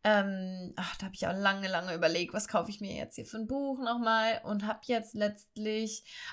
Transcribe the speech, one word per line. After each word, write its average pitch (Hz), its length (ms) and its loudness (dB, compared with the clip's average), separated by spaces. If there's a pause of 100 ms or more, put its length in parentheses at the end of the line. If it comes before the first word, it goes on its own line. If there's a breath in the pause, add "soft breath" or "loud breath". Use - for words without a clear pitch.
Ähm, 190 720 2
ach, 180 220 -4
da 190 100 -6
hab 196 60 -8
ich 196 120 -2
auch - 80 2
lange, 196 360 2
lange 180 260 0
überlegt, 170 380 2
was 208 160 0
kaufe 185 200 2
ich 208 120 -8
mir 196 120 -6
jetzt - 220 -6
hier - 100 -10
für - 120 -10
ein 220 100 -4
Buch 269 320 -2
nochmal 226 640 2
und 208 240 -2
hab - 160 -2
jetzt 226 320 0
letztlich 214 880 -2 (300 loud breath)